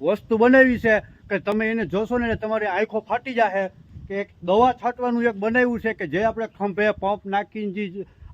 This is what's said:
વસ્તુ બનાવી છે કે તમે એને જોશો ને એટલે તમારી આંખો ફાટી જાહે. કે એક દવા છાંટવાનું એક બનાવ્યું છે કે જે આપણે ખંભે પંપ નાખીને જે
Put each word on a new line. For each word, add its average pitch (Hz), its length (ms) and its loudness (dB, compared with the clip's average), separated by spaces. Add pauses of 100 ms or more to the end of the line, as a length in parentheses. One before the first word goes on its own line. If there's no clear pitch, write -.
વસ્તુ 202 360 0
બનાવી 247 420 6
છે 220 200 2
કે - 400 -6
તમે 214 320 -2
એને 226 140 -2
જોશો 208 320 -2
ને 240 80 -2
એટલે 226 100 -2
તમારી 214 300 -4
આંખો 208 440 -2
ફાટી 247 240 -4
જાહે. 196 360 0 (380)
કે 196 80 -10
એક 196 140 -6 (140)
દવા 214 280 4
છાંટવાનું 240 520 -2
એક 233 120 0
બનાવ્યું 233 440 0
છે 220 140 -4
કે 196 140 -8
જે 165 160 -2
આપણે 220 240 -2
ખંભે 202 440 -2
પંપ 202 340 -4
નાખીને 202 460 -6
જે 190 340 -8 (280)